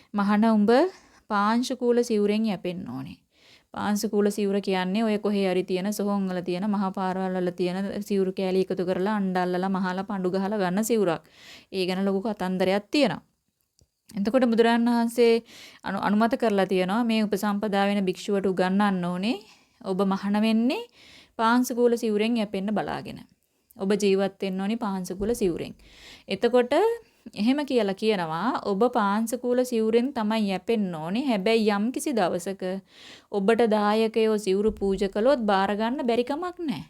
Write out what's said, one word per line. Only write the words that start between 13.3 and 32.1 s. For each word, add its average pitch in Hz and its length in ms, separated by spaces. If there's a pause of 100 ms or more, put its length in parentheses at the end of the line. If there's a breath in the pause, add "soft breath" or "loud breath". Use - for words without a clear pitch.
එතකොට 214 360
බුදුරජාණන් 233 420
වහන්සේ 233 440 (480 loud breath)
අනු-, - 220
අනුමත 208 340
කරලා 202 300
තියෙනවා 185 380
මේ 220 180
උපසම්පදා 202 640
වෙන 202 180
භික්ෂුවට 196 420
උගන්වන්න 185 580
ඕනේ. 185 320 (440 soft breath)
ඔබ 190 220
මහණ 196 360
වෙන්නේ 226 440 (500 loud breath)
පාංශුකූල 240 640
සිවුරෙන් 226 400
යැපෙන්න 202 340
බලාගෙන. 151 480 (580)
ඔබ 190 160
ජීවත් 196 460
වෙන්න 190 220
ඕනි 202 160
පාංශුකූල 196 580
සිවුරෙන්. 185 400 (500 loud breath)
එතකොට 240 500 (560 soft breath)
එහෙම 262 320
කියලා 226 320
කියනවා 175 540 (140)
ඔබ 202 260
පාංශුකූල 240 760
සිවුරෙන් 240 480
තමයි 220 340
යැපෙන්න 196 500
ඕනේ. 175 300
හැබැයි 220 460
යම් 202 180
කිසි 285 240